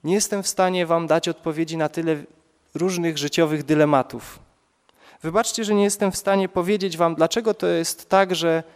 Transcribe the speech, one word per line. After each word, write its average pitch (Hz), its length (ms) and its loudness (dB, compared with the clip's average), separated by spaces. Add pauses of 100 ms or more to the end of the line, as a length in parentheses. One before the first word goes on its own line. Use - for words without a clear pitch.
nie 160 100 0
jestem 208 280 -2
w - 60 -8
stanie 185 380 0
wam 170 200 0
dać 160 220 2
odpowiedzi 165 480 -4
na 156 120 0
tyle 165 280 -2 (580)
różnych 170 440 -2
życiowych 151 460 0
dylematów. 147 760 2 (840)
Wybaczcie, 214 420 -2
że 208 100 0
nie 202 100 4
jestem 202 280 0
w - 40 -8
stanie 196 320 0
powiedzieć 185 480 -2
wam, 165 180 2
dlaczego 196 400 0
to 185 120 -4
jest 170 420 -2
tak, 190 260 2
że 165 280 0 (140)